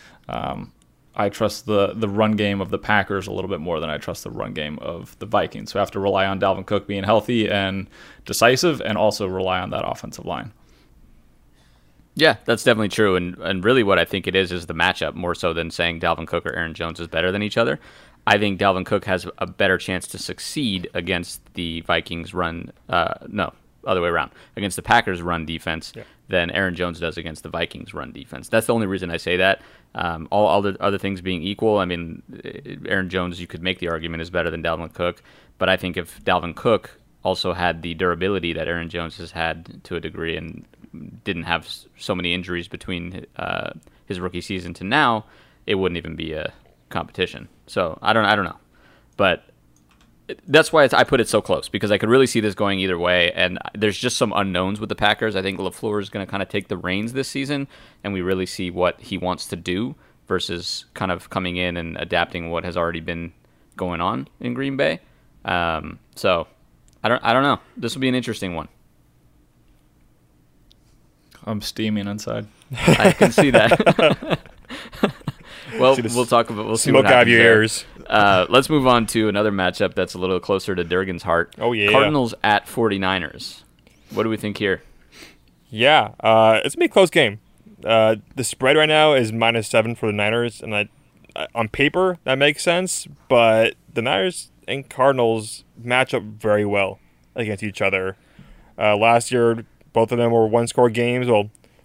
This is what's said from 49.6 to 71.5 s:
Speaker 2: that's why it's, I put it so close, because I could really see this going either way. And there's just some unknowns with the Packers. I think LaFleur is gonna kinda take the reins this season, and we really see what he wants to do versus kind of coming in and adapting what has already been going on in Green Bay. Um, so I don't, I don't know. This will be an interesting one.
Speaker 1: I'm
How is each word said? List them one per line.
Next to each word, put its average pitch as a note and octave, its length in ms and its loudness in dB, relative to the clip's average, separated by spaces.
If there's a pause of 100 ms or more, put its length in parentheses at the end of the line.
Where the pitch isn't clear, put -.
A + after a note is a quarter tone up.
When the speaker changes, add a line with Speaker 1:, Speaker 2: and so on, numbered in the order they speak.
Speaker 2:
that's D3+ 240 6
why D#3 100 6
it's, B2+ 120 4
I A#2 100 6
put B2 160 2
it G#2+ 80 0
so G#2+ 120 2
close, - 280 -2
because G#2 240 -2
I G2+ 60 2
could G#2+ 100 0
really B2+ 180 6
see A#2 140 2
this G#2 160 0
going G2 240 0
either F#2 180 0
way. F2 340 4
And F2+ 260 0 (160)
there's G#2 220 0
just B2 200 -2
some A2+ 180 0
unknowns G2 460 0
with A2 80 -8
the G#2 80 -6
Packers. G#2+ 400 0
I F#2+ 60 -2
think F#2+ 180 -4
LaFleur G#2 400 -4
is G2 80 -10
gonna G2 180 -8
kinda G2 200 -6
take G#2 200 -6
the G2+ 100 -6
reins F#2+ 360 -4
this C3 160 -6
season, C#3 400 -6 (340)
and G2+ 100 -6
we F#2 100 -4
really F#2 240 -2
see F2+ 240 -6
what F2+ 300 -2
he - 180 -8
wants F2+ 280 -6
to G2 100 -8
do F#2+ 380 -6 (320)
versus - 680 -6
kind F#2 180 -4
of - 180 -8
coming F2+ 260 -4
in F2+ 200 -2
and E2 200 -8
adapting E2+ 540 -4
what E2+ 140 -4
has F2 120 -6
already E2+ 240 -2
been E2+ 320 -8 (440)
going F2 240 -6
on A#2 260 -2 (140)
in A#2+ 140 -6
Green C3+ 220 -6
Bay. D#3 220 0 (460)
Um, E2+ 560 -2 (160)
so F2 320 0 (560)
I G#2+ 40 2
don't, A#2+ 160 2
I A#2 80 2
don't C3 120 4
know. C3+ 160 2 (160)
This A#2+ 180 -6
will C3+ 60 -10
be C3 80 0
an B2+ 80 0
interesting G#2 400 -4
one. D#2 100 -8 (2750)
Speaker 1:
I'm G#2+ 180 -4